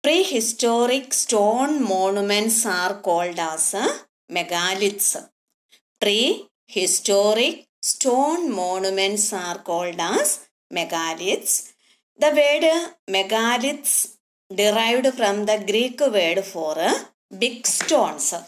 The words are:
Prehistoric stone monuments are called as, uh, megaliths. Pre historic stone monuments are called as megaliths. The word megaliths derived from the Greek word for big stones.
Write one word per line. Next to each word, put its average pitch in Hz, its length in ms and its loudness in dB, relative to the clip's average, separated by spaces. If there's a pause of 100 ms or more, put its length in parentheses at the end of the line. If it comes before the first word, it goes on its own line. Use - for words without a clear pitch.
Prehistoric 247 1120 2
stone 247 680 2
monuments 202 800 0
are 185 340 0
called 175 380 -2
as, 160 360 -2
uh, 294 220 0 (320)
megaliths. 185 880 -2 (840)
Pre 226 480 0 (180)
historic 214 1000 0 (160)
stone 285 720 0
monuments 190 800 -2
are 175 260 -6
called 175 400 -4
as 185 480 -2 (260)
megaliths. 170 1000 -4 (460)
The 294 200 4
word 294 280 4 (420)
megaliths 226 1080 0 (380)
derived 226 600 2
from 208 320 0
the 214 200 0
Greek 240 340 0
word 190 440 2
for 156 320 -6 (640)
big 233 280 -2
stones. - 680 0 (140)